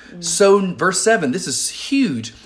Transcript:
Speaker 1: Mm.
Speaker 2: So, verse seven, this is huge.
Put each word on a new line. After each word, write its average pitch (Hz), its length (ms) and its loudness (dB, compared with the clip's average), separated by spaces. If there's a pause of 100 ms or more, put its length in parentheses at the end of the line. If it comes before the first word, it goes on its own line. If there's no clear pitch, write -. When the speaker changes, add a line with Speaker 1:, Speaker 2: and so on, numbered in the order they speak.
(100)
Speaker 1:
Mm. 175 140 -16
Speaker 2:
So, 196 500 4
verse 180 280 0
seven, 202 300 2
this 180 140 -6
is - 240 -6
huge. 185 640 -2 (120)